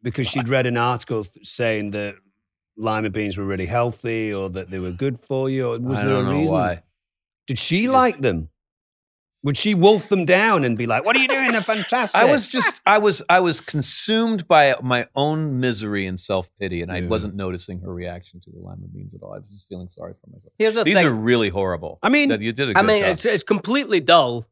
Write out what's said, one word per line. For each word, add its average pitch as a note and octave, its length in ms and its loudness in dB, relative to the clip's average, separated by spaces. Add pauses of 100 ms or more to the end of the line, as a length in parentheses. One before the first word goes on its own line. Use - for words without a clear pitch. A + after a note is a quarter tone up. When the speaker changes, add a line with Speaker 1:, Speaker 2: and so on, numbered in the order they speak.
Speaker 1:
because B2 260 -4
she'd B2 200 -4
read C3 180 2
an A#2+ 120 0
article A#2 480 -2
th-, - 200 -20
saying G#2+ 460 -2
that G#2 240 -6 (640)
lima G#2+ 320 -2
beans G2+ 280 -4
were G2+ 80 -4
really F#2+ 200 -4
healthy A2+ 680 -4
or G2 160 -6
that F2+ 200 -10
they F#2+ 100 -8
were F2+ 120 -6
good B2 280 -4
for C3+ 300 -4
you? C3 240 -2
Or A#2 60 -6
was B2+ 200 -4
Speaker 2:
I G2+ 60 -2
Speaker 1:
there C3+ 80 2
Speaker 2:
don't B2+ 140 0
Speaker 1:
a - 40 0
Speaker 2:
know - 80 0
Speaker 1:
reason? D3+ 160 2
Speaker 2:
why. F2+ 280 -2 (640)
Speaker 1:
Did B2 120 -4
she F3 220 0
Speaker 2:
She B3 80 0
Speaker 1:
like B3+ 260 4
Speaker 2:
just C#3 60 -8
Speaker 1:
them? E2+ 280 0 (960)
Would C#3 140 -2
she G#3 180 0
wolf F#3+ 340 6
them F#3 160 2
down F#3+ 400 4
and A#2+ 100 2
be A#2 120 -4
like, A#2 180 0
"What A3+ 100 4
are C4 40 4
you C4 80 2
doing? C4 240 0
They're A3+ 100 0
fantastic"? A3 580 0
Speaker 2:
I A3+ 60 6
was C4+ 220 2
just, A#3 400 -2
I G#3 100 6
was, G#3 320 2
I F3+ 120 6
was F3 200 0
consumed A3 840 -2
by D3 340 6
my B2 340 0
own D3 440 0
misery G#2 480 -2
and F#2 120 -6
self-pity, F#2 640 -4
and E2+ 100 -8
I F2+ 80 -4
Speaker 1:
Yeah. F2+ 100 -4
Speaker 2:
wasn't G2+ 260 -4
noticing F#2 460 -8
her F#2 120 -12
reaction F2 480 -12
to - 80 -20
the - 80 -20
lima F#2 340 -16
beans F#2+ 220 -16
at - 80 -20
all. - 120 -18
I - 40 -14
was G2 140 -18
just G2+ 180 -20
feeling F2+ 200 -12
sorry E2+ 240 -16
for - 180 -20
myself. - 260 -20
Speaker 3:
Here's A3 160 2
the A3+ 100 -2
Speaker 2:
These E3 140 2
Speaker 3:
thing. F3 80 4
Speaker 2:
are C3+ 80 2
really A2+ 360 2
horrible. F2 520 -4
Speaker 1:
I - 80 0
mean, C#4+ 200 2
Speaker 2:
That G2+ 120 -2
you A2 120 -4
did C3 160 -4
a - 20 -2
Speaker 3:
I F#3+ 100 4
Speaker 2:
good G#3 60 4
Speaker 3:
mean, G#3+ 160 4
Speaker 2:
job. G3 80 0
Speaker 3:
it's, E3+ 140 -6
it's G#3 180 0
completely G#3+ 560 0
dull. B2+ 520 2